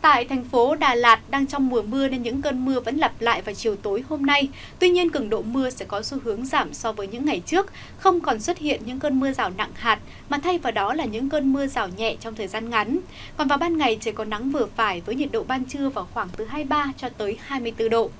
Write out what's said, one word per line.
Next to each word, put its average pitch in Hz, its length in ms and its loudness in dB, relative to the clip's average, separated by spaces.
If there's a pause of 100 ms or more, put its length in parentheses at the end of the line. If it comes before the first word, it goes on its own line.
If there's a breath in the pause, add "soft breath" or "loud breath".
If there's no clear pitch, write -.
Tại 277 240 8
thành 254 200 -2
phố 254 300 4
Đà 294 200 4
Lạt, 233 260 8 (100)
đang 277 160 2
trong 277 220 0
mùa 240 140 2
mưa 269 260 0
nên 254 140 -2
những 247 200 -2
cơn 254 220 0
mưa 262 160 2
vẫn 247 160 -2
lặp 302 240 0
lại 226 220 2
vào 208 120 -8
chiều 208 220 -2
tối 208 320 -2
hôm 277 180 -2
nay. 285 220 4 (300 loud breath)
Tuy 359 120 6
nhiên, 349 200 4
cường 233 200 -2
độ 208 120 0
mưa 254 280 0
sẽ 214 140 -8
có 202 180 -4
xu 269 220 -6
hướng 233 220 -2
giảm 262 280 0
so 226 180 -2
với 208 140 -6
những 240 180 -8
ngày 220 220 0
trước, 392 260 0 (240 loud breath)
không 359 240 4
còn 226 200 0
xuất 349 180 -2
hiện 294 280 -2
những 262 140 -6
cơn 269 200 2
mưa 269 120 2
rào 233 240 0
nặng - 180 -2
hạt, 226 240 2 (300 loud breath)
mà 285 100 0
thay 349 200 0
vào 254 140 -2
đó 214 220 0
là 311 100 -2
những 233 240 -2
cơn 277 240 2
mưa 277 140 2
rào 233 220 -2
nhẹ 208 320 -4
trong 226 140 -10
thời 208 140 -6
gian 226 220 -6
ngắn. 233 280 2 (380 loud breath)
Còn 285 120 0
vào 277 100 4
ban 339 200 2
ngày, 233 220 2
trời 214 140 -4
có 220 100 -6
nắng 214 260 -2
vừa 269 160 0 (100)
phải 196 240 0
với 208 140 -6
nhiệt 285 180 -2
độ 226 100 0
ban 262 220 -2
trưa 277 240 -4
vào 202 260 -4
khoảng 208 220 -4
từ 220 80 -6
hai 277 200 -6
mươi 269 40 -6
ba 285 280 0
cho 254 120 -8
tới 220 320 -4
hai 269 200 -6
mươi 233 160 -4
tư 226 120 0
độ. 226 320 2